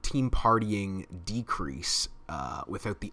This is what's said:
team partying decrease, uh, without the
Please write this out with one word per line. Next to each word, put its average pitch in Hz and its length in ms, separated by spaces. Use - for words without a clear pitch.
team 131 300
partying 104 720
decrease, 90 800
uh, 69 380
without - 340
the 101 120